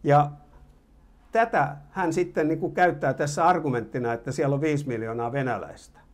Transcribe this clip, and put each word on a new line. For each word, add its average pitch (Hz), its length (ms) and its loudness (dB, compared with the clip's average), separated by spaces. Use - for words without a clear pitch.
Ja 147 280 4
tätä 214 440 2
hän 175 220 -2
sitten 175 360 0
niinku 156 220 -2
käyttää 147 440 2
tässä 156 320 0
argumenttina, 127 640 0
että 117 200 -6
siellä 139 220 0
on 139 60 -2
viisi 147 280 0
miljoonaa 117 440 -4
venäläistä. 110 680 -6